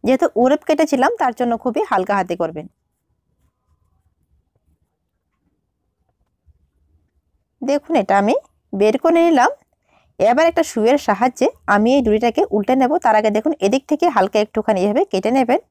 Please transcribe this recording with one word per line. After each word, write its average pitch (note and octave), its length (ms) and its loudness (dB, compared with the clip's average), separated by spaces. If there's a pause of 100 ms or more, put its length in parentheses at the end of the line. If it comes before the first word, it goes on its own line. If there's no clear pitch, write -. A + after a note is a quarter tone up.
যেহেতু C4 220 2 (100)
উড়েপ C4 280 2
কেটেছিলাম, D4 540 0
তার C4 180 -2
জন্য A#3 220 -4
খুবই B3 300 -4
হালকা F#3 280 -2
হাতে F3+ 200 -4
করবেন। D#3+ 300 -8 (4000)
দেখুন, C#4+ 340 -4
এটা G3 260 0
আমি A3 120 0 (380)
বের G#3 260 0
করে E4 260 2
নিলাম। D#4+ 260 2 (680)
এবার B3 260 2
একটা E4 180 0
সুইয়ের A#3+ 400 0
সাহায্যে A#3+ 420 0 (280)
আমি G#3+ 200 2
এই C#4 80 2
ডুরিটাকে A3+ 480 0
উল্টে G#3+ 260 -2
নেব। C4 160 0 (120)
তার A3 120 2
আগে G#3+ 200 2
দেখুন, C4 160 -2 (140)
এদিক B3+ 240 0
থেকে D#4 160 0 (100)
হালকা F#3+ 280 0
একটুখানি G#3+ 400 -2
এভাবে A3 180 0 (100)
কেটে G3+ 260 -2
নেবেন। C4 220 0 (100)